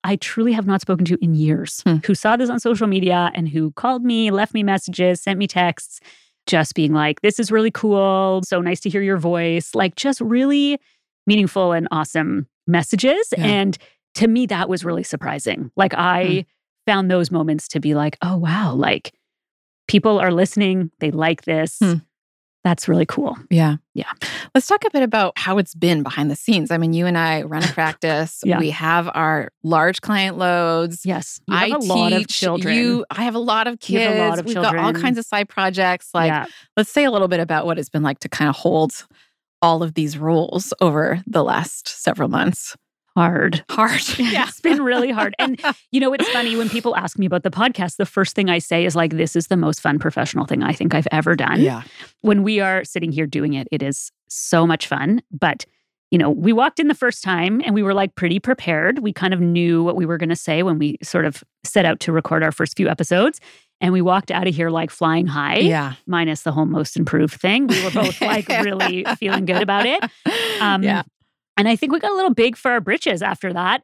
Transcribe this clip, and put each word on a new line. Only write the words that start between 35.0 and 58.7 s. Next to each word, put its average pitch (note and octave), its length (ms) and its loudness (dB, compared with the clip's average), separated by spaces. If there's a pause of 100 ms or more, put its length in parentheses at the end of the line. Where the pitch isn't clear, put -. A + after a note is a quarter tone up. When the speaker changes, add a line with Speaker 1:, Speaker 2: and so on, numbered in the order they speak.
Speaker 2:
kinds B3 160 2
of A#3 80 -6
side G#3 240 -2
projects. F#3 640 0
Like, E3 160 2
Speaker 1:
Yeah. D3+ 160 -2 (320)
Speaker 2:
let's G#3+ 140 0
say D4 120 4
a C#4 60 4
little G3 180 2
bit F3 120 0
about E3 260 0
what E3 140 -2
it's D3 100 -8
been D3+ 140 0
like C#3 160 -2
to - 100 -12
kind - 180 0
of C#3 100 2
hold - 500 0 (560)
all E3 180 4
of D#3+ 140 -4
these D3+ 240 -2
roles E3+ 520 0 (100)
over E3 440 2
the E3 180 0
last - 440 -4
several - 420 -2
months. - 460 -2 (420)
Speaker 1:
Hard. F3 520 2
Speaker 2:
Hard. A3 400 0
Speaker 1:
<laughs> - 80 -6
Speaker 2:
Yeah. B3 300 0
Speaker 1:
It's - 140 -16
been E4 200 2
really B3 300 0
hard. G#3 260 -2
And, C4 220 -2 (160)
Speaker 2:
<laughs> - 160 -18
Speaker 1:
you C4 80 2
know, C4 140 2
it's D#4 160 -2
funny A#3+ 260 -2
when A3+ 140 0
people A#3 260 -2
ask F3 240 -4
me F#3+ 60 2
about F3 180 0
the F3+ 80 0
podcast, G3 460 -4
the G3 80 0
first - 300 -2
thing G3 140 2
I E3+ 100 2
say E3+ 260 0
is, E3 100 -2
like, E3 220 2
"This D#3+ 180 -2
is E3+ 120 0
the F#3 100 2
most D#3 240 0
fun D3+ 180 0
professional - 460 -2
thing C#3+ 180 -2
I C3+ 80 0
think - 240 0
I've D3+ 160 0
ever D#3 240 2
done." C#3+ 240 0
Speaker 2:
Yeah. B2+ 220 2 (400)
Speaker 1:
When G#3 200 4
we G#3 200 2
are F#3+ 240 0
sitting E3+ 260 -4
here D3+ 160 -2
doing D3 260 -2
it, C3+ 160 -6
it D3 140 -4
is - 300 -6 (160)
so - 360 0
much E3 220 0
fun. G3+ 420 0
But, - 360 -2 (440)
you F#3 100 2
know, D3 100 2
we F3+ 240 2
walked C4 260 2
in D4+ 80 2
the D4 80 2
first - 260 -2
time F#3+ 440 -2
and G#3 100 0
we G#3+ 80 2
were, G3 100 0
like, G3 220 0
pretty F3+ 240 0
prepared. F#3 600 0